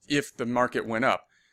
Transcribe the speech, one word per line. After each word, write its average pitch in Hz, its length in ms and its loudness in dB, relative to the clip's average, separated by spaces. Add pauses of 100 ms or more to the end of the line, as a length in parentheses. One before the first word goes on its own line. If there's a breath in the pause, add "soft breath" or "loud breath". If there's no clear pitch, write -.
if 143 300 -2
the 123 80 -6
market 123 420 0
went 113 200 0
up? 101 180 2 (280)